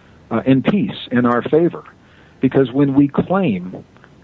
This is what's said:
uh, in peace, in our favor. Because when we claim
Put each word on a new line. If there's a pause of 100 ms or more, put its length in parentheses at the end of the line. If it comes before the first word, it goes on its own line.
(300)
uh,
in
peace,
in
our
favor. (560)
Because
when
we
claim (380)